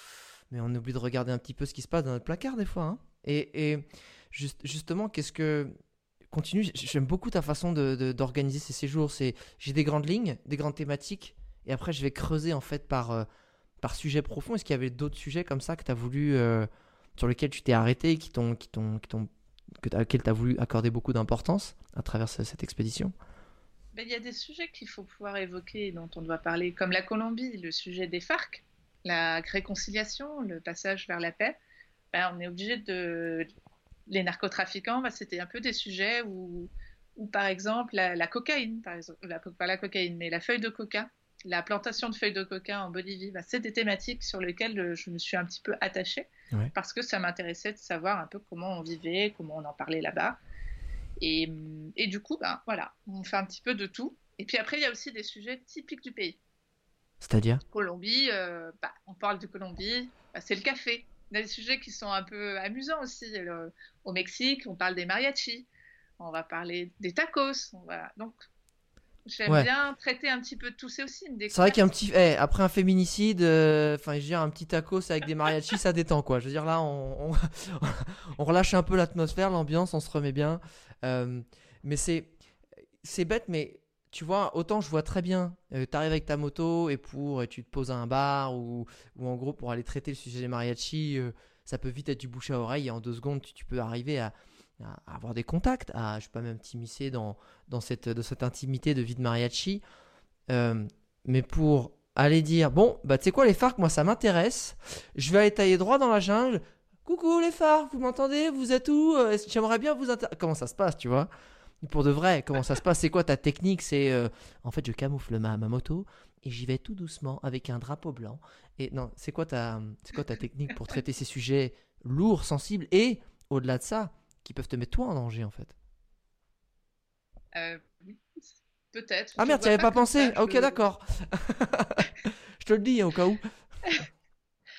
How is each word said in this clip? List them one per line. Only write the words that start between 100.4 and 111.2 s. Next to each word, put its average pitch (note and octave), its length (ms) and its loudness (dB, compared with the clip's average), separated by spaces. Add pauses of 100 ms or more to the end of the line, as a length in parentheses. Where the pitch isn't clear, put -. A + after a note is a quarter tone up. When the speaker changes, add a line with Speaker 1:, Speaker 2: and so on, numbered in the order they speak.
Speaker 1:
Euh, A#2 340 2 (400)
mais C3 160 4
pour D3 500 4 (240)
aller D3+ 280 8
dire, « D#3+ 280 6
Bon, G3 320 6
bah, C3+ 140 6
tu - 80 -2
sais F#3+ 60 6
quoi, C4+ 160 8
les G3 80 10
farc, B3 240 4
moi, E3+ 100 6
ça D3+ 140 4
m'intéresse, G3+ 720 4 (380)
je C#3 180 0
vais G3 60 10
aller G#3 120 10
tailler F#3+ 280 6
droit A3 180 6
dans C4 120 6
la G#3+ 100 8
jungle. G#3 420 2 (420)
Coucou, E4+ 380 4
les E4+ 100 4
farc, D#4 400 6
vous C4 80 -6
m'entendez ? C4+ 520 2
Vous C4 200 -2
êtes C4 180 4
où ? D4+ 260 6
Euh, A#3 160 6
est-ce, G#3 180 0
j'aimerais A3 300 4
bien D4 160 2
vous B3 160 -2
inter-, » A#3 160 0 (120)
Comment D#3+ 160 2
ça D#3+ 120 -4
se - 80 -10
passe, F#3 220 2
tu - 100 -6
vois ? C3+ 220 4 (640)